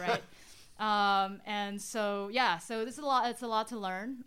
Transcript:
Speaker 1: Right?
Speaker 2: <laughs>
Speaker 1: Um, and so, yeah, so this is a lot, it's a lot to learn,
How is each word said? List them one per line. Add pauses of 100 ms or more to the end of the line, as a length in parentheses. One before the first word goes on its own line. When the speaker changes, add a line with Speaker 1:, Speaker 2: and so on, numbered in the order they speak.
Speaker 1:
Right?
Speaker 2:
<laughs> (460)
Speaker 1:
Um,
and
so,
yeah,
so
this
is
a
lot,
it's
a
lot
to
learn,